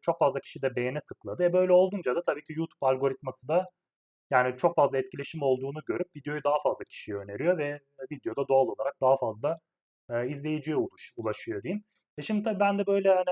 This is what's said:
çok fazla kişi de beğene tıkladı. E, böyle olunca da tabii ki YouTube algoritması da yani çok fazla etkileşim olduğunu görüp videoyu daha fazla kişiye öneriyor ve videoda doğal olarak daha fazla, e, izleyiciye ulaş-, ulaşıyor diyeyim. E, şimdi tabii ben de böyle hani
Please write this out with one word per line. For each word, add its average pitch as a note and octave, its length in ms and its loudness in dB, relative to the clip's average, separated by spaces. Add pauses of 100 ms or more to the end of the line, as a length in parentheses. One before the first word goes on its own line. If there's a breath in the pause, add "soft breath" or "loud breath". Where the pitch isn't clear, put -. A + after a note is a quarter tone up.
çok E3 180 0
fazla C#3 200 2
kişi - 220 -12
de C3 140 0
beğene B2+ 260 -2
tıkladı. - 420 -6
E, F3 100 2
böyle F#3 180 4
olunca F3+ 440 4
da E3+ 80 -2
tabii D3 200 -2
ki D#3 100 -10
YouTube D#3 340 -4
algoritması C3 600 -2
da F3 220 2 (600)
yani B2+ 260 2
çok - 180 0
fazla C3+ 220 2
etkileşim C#3+ 440 -6
olduğunu C3+ 440 0
görüp - 300 -4
videoyu D3 280 -6
daha D3 200 2
fazla - 220 -2
kişiye - 320 -8
öneriyor G#2+ 400 0
ve D3 220 -4 (320)
videoda C#3 360 -4
doğal C3+ 200 4
olarak A2 340 -4
daha C3+ 160 6
fazla, B2 420 -4 (500)
e, B2 200 -2
izleyiciye D3+ 460 -4
ulaş-, - 400 -4
ulaşıyor G#2+ 480 -6
diyeyim. G3+ 200 -4 (340)
E, D3+ 40 -8
şimdi G#3 220 -2
tabii G#3+ 160 0
ben G3+ 200 2
de G3 80 -2
böyle G3 220 4
hani F#3 220 4